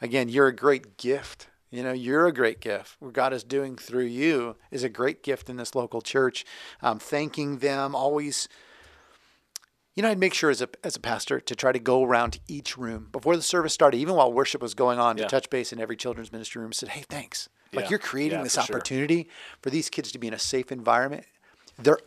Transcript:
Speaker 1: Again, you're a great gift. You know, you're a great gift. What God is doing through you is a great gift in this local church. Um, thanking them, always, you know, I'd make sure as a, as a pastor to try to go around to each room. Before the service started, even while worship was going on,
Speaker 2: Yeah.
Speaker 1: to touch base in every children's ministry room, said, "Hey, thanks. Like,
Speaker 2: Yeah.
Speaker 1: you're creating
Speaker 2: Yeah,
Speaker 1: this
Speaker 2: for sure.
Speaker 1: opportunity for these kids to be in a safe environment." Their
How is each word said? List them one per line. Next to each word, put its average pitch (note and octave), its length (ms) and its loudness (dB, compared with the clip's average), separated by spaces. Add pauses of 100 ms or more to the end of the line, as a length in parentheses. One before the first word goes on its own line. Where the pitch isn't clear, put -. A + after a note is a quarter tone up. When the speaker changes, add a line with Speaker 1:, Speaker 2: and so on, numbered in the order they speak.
Speaker 1:
Again, B2 280 0
you're C3+ 180 6
a B2+ 80 2
great B2 420 0
gift. - 520 -4 (220)
You B2 120 -10
know, B2+ 100 -4
you're B2+ 340 2
a F3 60 4
great A#2+ 280 0
gift. G2+ 380 -6
What C3 140 -16
God C3 220 0
is A2+ 100 -8
doing C3 320 -4
through B2 280 -4
you B2 520 -2 (140)
is B2+ 140 -6
a B2+ 40 -2
great A#2 340 -2
gift C3 280 -4
in B2 60 -10
this A#2+ 180 -10
local A#2+ 260 -4
church. C3 460 0 (340)
Um, A2 180 0
thanking D3 600 -4
them, C#3 360 -2
always, C#3+ 540 -2 (1500)
you G3 80 -2
know, A3 80 4
I'd G#3 80 0
make F#3 140 4
sure E3 160 2
as B2 140 2
a, B2 60 -2 (160)
as E3 120 -6
a A#2 40 -14
pastor A#2 400 -2
to - 160 -8
try C3 160 4
to C3 60 0
go B2+ 260 4
around A#2+ 300 4
to - 120 -16
each C#3+ 320 -10
room. A2+ 320 -8
Before E3 260 2
the D#3+ 60 -4
service D#3+ 320 0
started, C#3 240 6
even D#3+ 160 0
while C3 180 6
worship C3 300 0
was A2+ 120 -6
going B2 240 4
on, A#2 200 4
Speaker 2:
Yeah. A2 60 -2
Speaker 1:
to G2+ 60 -2
touch C3 200 0
base B2+ 220 -2
in A#2 80 -10
every A2+ 160 -4
children's A#2 360 -8
ministry A2+ 300 -10
room, A2+ 100 -10
said, A#2 180 -8
"Hey, C#3 180 -12
thanks. - 400 -10 (240)
Like, G#2 140 -4
Speaker 2:
Yeah. F#2 40 -6
Speaker 1:
you're G#3 80 0
creating D#3 400 -2
Speaker 2:
Yeah, C#3+ 60 -4
Speaker 1:
this B2 100 -2
Speaker 2:
for C#3 80 2
sure. - 140 -4
Speaker 1:
opportunity D3 520 0 (320)
for - 100 -6
these D3+ 200 -2
kids - 220 -6
to B2+ 60 -12
be A#2 100 -8
in A2 60 -6
a A2 40 -10
safe - 320 -2
environment." B2+ 540 0 (560)
Their C#3+ 260 6